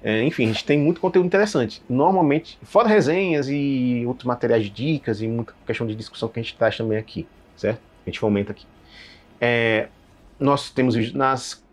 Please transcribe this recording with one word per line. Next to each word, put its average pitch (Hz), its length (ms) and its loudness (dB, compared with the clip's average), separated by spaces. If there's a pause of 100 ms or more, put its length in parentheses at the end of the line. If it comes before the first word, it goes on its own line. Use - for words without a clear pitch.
É, 110 200 0
enfim, 135 220 2
a 113 40 2
gente 107 180 -4
tem 147 120 2
muito 156 220 0
conteúdo 180 260 2
interessante. 185 640 0
Normalmente, 156 720 2
fora 226 260 2
resenhas 165 600 2
e 131 580 -2
outros 123 200 -6
materiais 117 380 0
de 101 60 -6
dicas 117 520 -4
e 113 40 -4
muita 113 280 -6 (120)
questão 117 200 -4
de 107 80 -6
discussão 113 340 -10
que 113 100 -8
a 117 40 -6
gente - 140 -10
traz 113 200 2
também 110 220 -2
aqui, 101 280 -10 (300)
certo? 117 240 -4 (260)
A 92 40 -8
gente - 100 -10
fomenta 104 320 0
aqui. - 140 -16 (760)
É, 117 480 0 (500)
nós 139 320 0
temos 127 240 0
vídeo 113 220 -2
nas 135 560 -2